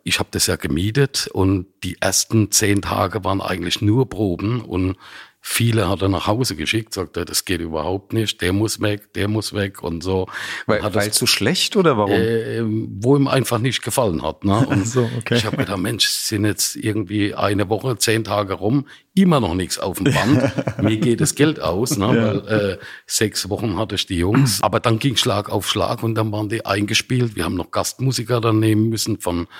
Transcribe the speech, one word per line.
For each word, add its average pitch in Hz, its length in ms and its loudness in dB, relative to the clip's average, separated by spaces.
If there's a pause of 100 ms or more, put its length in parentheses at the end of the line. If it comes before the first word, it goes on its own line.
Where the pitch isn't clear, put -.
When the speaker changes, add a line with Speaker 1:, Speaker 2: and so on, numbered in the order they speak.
Speaker 1:
ich - 160 -2
hab - 120 -6
das - 160 -2
ja 92 80 0
gemietet 104 760 0
und 95 340 2 (160)
die 90 160 -8
ersten 98 520 2
zehn 101 300 2
Tage 98 440 0
waren 95 160 0
eigentlich 87 400 -4
nur 107 280 2
Proben 98 520 -2
und 92 340 -2 (520)
viele 113 400 2
hat 92 140 0
er 95 80 2
nach 90 160 0
Hause 107 300 0
geschickt, 78 360 -4
sagt 90 260 -6
er, 85 80 -4
„Das - 200 -4
geht 87 160 -2
überhaupt 82 520 -4
nicht, 110 280 -2
der 98 100 0
muss 104 300 0
weg, 104 320 -4
der 98 140 -2
muss 107 260 -2
weg“ 98 300 -4
und 82 180 -4
so. 92 260 -2 (380)
Speaker 2:
Weil, 107 160 2
Speaker 1:
Hat 104 140 -2
das 104 80 2
Speaker 2:
weil 104 100 -2
zu 120 140 0
schlecht - 480 0
oder 165 220 4
warum? 104 160 2
Speaker 1:
Äh, 113 500 0
wo 110 520 0
ihm 139 120 4
einfach 127 320 2
nicht 120 240 -2
gefallen 95 400 0
hat, 78 200 -6
ne? 101 220 4
Speaker 2:
<laughs> - 20 -2
Speaker 1:
Und 98 200 2
Speaker 2:
So, 120 300 0
okay. 117 180 -2
Speaker 1:
ich 113 100 2
hab 104 100 -4
gedacht, 101 220 -2
„Mensch, 107 300 0
es - 220 -4
sind 104 160 0
jetzt - 300 -2
irgendwie 104 600 -2
eine 98 340 0
Woche, 113 280 -2
zehn 110 260 0
Tage 101 320 -2
rum, 120 320 0 (260)
immer 180 260 6
noch 90 140 0
nichts 90 240 -2
auf 92 200 -4
dem 98 80 0
Band. 123 460 4 (140)
Speaker 2:
<laughs> - 160 -6
Speaker 1:
Mir 107 160 2
geht 117 240 2
das 151 140 0
Geld 151 240 2
aus“, 90 380 -2
ne? 98 100 2
Speaker 2:
Ja. 117 160 4
Speaker 1:
Weil, 101 240 0
äh, 101 300 0 (280)
sechs - 420 -2
Wochen 95 300 -2
hatte 104 180 -4
ich - 120 -4
die 95 100 -2
Jungs. 107 460 2
<clears throat> - 0 -
Aber 113 160 4
dann 113 180 2
ging 123 180 0
Schlag 104 360 0
auf 101 180 -2
Schlag 107 320 -2
und 113 140 -2
dann 110 160 0
waren 104 180 -4
die 110 160 -6
eingespielt. 107 680 0
Wir 90 80 -2
haben 95 120 -2
noch 87 140 -4
Gastmusiker 117 720 -2
dann 110 180 4
nehmen 110 300 4
müssen 110 300 -2
von 87 280 -2 (120)